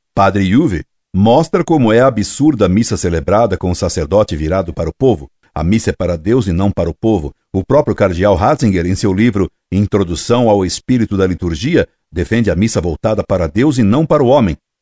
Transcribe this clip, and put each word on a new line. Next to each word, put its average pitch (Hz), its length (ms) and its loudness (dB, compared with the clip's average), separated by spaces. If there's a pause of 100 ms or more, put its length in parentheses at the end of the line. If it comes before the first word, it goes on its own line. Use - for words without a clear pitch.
(160)
Padre 98 340 2
Juve 92 340 0 (340)
mostra 151 460 2
como 131 300 2
é 117 80 4
absurda 127 640 0
a 90 40 2
missa 101 280 0
celebrada 92 600 0
com 90 140 -4
o 90 40 -2
sacerdote 92 600 -2
virado 82 380 -4
para 82 160 -6
o - 40 -8
povo. 101 380 0 (220)
A 78 100 -4
missa 104 280 0
é - 20 -2
para 87 240 -4
Deus 104 280 0
e 95 60 -4
não 95 180 0
para 85 200 -4
o 82 40 -6
povo. 98 400 -2 (200)
O 95 100 -2
próprio 131 320 0
cardeal 95 400 0
Ratzinger, 101 500 0
em 92 100 -2
seu 98 180 0
livro 98 360 0 (220)
Introdução 101 800 0
ao 101 160 2
Espírito 113 500 -2
da 95 100 2
Liturgia, 92 600 -2 (240)
defende 101 400 -2
a 80 40 0
missa 101 260 0
voltada 98 420 -2
para 87 240 -2
Deus 123 300 0
e 127 60 4
não 127 220 2
para 151 160 2
o 123 60 2
homem, 120 300 2 (240)